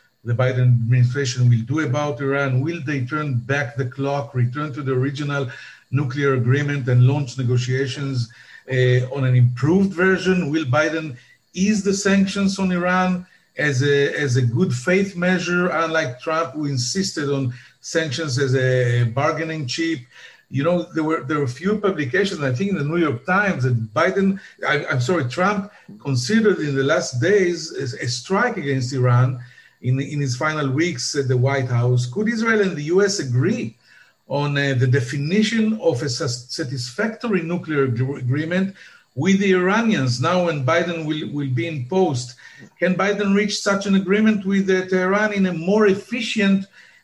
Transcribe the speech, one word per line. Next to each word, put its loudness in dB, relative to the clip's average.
the -2
Biden 2
administration 2
will 4
do -2
about -2
Iran? 0
Will -4
they -2
turn -4
back -4
the -4
clock, -4
return -2
to -8
the -4
original -2
nuclear 0
agreement 0
and 6
launch 0
negotiations, -2
uh, 2
on -2
an 2
improved 4
version? 2
Will 0
Biden 0
ease 2
the 2
sanctions 2
on 0
Iran 0
as 0
a, 2
as 0
a 4
good 0
faith 0
measure, 0
unlike -2
Trump, -2
who -4
insisted -2
on -2
sanctions -4
as 0
a 2
bargaining -2
chip? -4
You -2
know, 2
there 0
were, 0
there -2
were 0
few -2
publications, -2
I 0
think -2
in -2
the -4
New -2
York 0
Times, 0
that 2
Biden, 2
I, 0
I'm 0
sorry, 0
Trump -2
considered 0
in -2
the 2
last 0
days 2
a, -8
a -2
strike -2
against -2
Iran 2
in, 0
in -4
his -2
final -2
weeks -4
at 0
the 2
White 2
House. 2
Could 0
Israel 2
and 0
the -6
U 6
S 0
agree 0
on, -2
uh, 0
the 2
definition 0
of 2
a -2
sus-, -6
satisfactory -4
nuclear -2
agr-, -2
agreement -2
with 2
the 2
Iranians 2
now 2
when -2
Biden 0
will, -4
will -4
be -2
in -6
post? 0
Can 2
Biden 0
reach 0
such 0
an 2
agreement 2
with, 2
uh, 2
Tehran 2
in 2
a -2
more 2
efficient 0